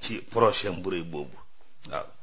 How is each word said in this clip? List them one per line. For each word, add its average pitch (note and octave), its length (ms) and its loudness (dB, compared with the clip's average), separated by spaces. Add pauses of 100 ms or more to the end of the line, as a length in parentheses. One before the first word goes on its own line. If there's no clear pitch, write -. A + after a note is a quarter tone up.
ci - 200 0
projet G#2 600 4
bu F#2 100 -2
rëy F2 120 0
boobu. D2 340 -6 (460)
Waaw. - 240 -4 (160)